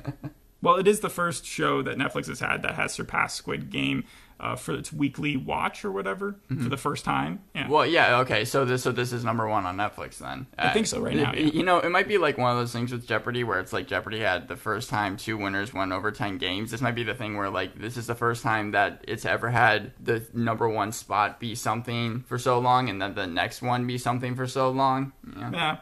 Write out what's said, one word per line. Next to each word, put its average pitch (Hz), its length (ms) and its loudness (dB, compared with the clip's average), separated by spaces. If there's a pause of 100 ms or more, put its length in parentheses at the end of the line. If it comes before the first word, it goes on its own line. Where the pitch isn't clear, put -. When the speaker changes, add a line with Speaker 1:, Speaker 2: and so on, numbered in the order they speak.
(600)
Speaker 1:
Well, 170 140 6
it 190 140 6
is 208 100 6
the 185 100 -2
first 170 360 -2
show 143 380 0
that 123 140 -4
Netflix 139 300 -2
has - 140 -8
had 143 220 -2
that - 120 -2
has - 180 -2
surpassed - 440 -2
Squid - 320 -6
Game, 69 340 -2 (380)
uh, 117 160 -4
for - 160 -6
its - 180 -6
weekly 143 460 -2
watch 156 480 -4
or 202 80 -4
whatever 196 400 -4 (180)
Speaker 2:
Mm-hmm. 127 120 -2
Speaker 1:
for 120 60 -2
the 139 60 -2
first 143 300 -4
time. 147 340 -2 (160)
Yeah. 139 140 -6
Speaker 2:
Well, 147 160 4
yeah, 127 340 6
okay, 117 240 2
so 135 220 2
this, 127 180 2
so 127 80 2
this 120 220 0
is 120 100 -4
number 113 240 0
one 104 180 0
on 90 120 -4
Netflix 98 400 -4
then. 67 300 -10 (100)
Speaker 1:
I - 100 2
Speaker 2:
Uh, - 60 4
Speaker 1:
think 220 140 2
so - 120 -2
right - 160 -2
Speaker 2:
it, 151 80 4
Speaker 1:
now, - 100 2
yeah. - 120 2
Speaker 2:
you 151 180 2
know, 180 160 6
it 165 100 2
might 190 200 4
be 208 80 4
like 151 200 4
one 123 140 4
of 120 60 4
those 120 160 -2
things 120 180 -2
with 123 160 -6
Jeopardy 120 380 0
where 95 160 2
it's 92 100 -6
like 98 160 -2
Jeopardy 101 320 -2
had 92 300 2
the 90 80 -6
first 110 320 -4
time 104 260 0
two 110 220 -4
winners 98 360 -2
won 92 200 -2
over 104 180 -2
ten 101 260 -4
games. 92 340 -4
This 110 100 -4
might 120 140 0
be 117 80 -2
the 107 120 -2
thing 107 220 -6
where, 98 120 -2
like, 92 300 -4
this 120 160 -8
is 113 120 -8
the 117 80 -2
first 117 280 -2
time 110 280 0
that 101 360 2
it's 107 180 -4
ever 110 240 0
had 113 440 4 (100)
the 113 300 0
number 117 340 0
one 107 240 0
spot 101 480 0
be 113 160 -6
something 117 720 -2
for 123 100 -4
so 123 220 4
long 123 300 4
and 98 120 -2
then 98 140 -2
the 98 120 -4
next 87 340 -2
one 123 260 0
be 123 100 -2
something 123 380 -2
for 127 100 -2
so 131 260 2
long. 135 420 2 (240)
Yeah. 113 160 -6
Speaker 1:
Yeah, 156 280 -2